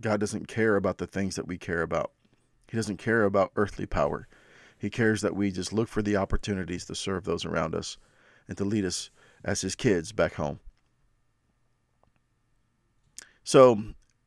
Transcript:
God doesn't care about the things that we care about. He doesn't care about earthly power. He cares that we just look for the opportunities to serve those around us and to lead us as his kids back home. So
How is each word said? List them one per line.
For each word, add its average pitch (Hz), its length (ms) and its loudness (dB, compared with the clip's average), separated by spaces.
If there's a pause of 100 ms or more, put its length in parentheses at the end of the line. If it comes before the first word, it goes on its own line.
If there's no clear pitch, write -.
God 107 200 0
doesn't 104 280 -4
care 110 280 2
about 95 200 0
the 87 100 -6
things 95 300 -4
that - 100 -6
we 90 120 -8
care 85 240 -2
about. 80 300 -2 (560)
He - 80 -8
doesn't 107 200 -4
care 113 280 2
about 98 320 2
earthly 101 280 -2
power. 76 440 -2 (500)
He 104 100 -6
cares 110 320 2
that 90 160 0
we 101 140 2
just 92 240 -6
look 113 140 0
for - 120 -4
the 104 160 0
opportunities 95 720 -4
to - 80 -12
serve 98 300 -6
those 85 200 -4
around 82 300 -2
us 82 240 -8 (500)
and 101 80 -10
to 101 80 -4
lead 101 200 0
us - 260 -6 (340)
as 101 160 -2
his 95 140 -4
kids 90 380 0
back 80 220 0
home. 73 260 -6 (2750)
So 127 400 8 (440)